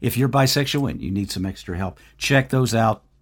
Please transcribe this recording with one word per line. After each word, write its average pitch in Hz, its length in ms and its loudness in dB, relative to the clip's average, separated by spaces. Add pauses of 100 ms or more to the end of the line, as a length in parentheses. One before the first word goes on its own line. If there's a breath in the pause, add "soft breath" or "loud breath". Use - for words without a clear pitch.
if 117 160 -2
you're 131 100 2
bisexual 135 640 0
and - 100 -8
you 85 100 -6
need 98 200 -4
some 92 160 -4
extra 92 320 -8
help, 92 200 -6 (200 loud breath)
check 135 320 2
those 127 240 2
out. 110 280 2 (180)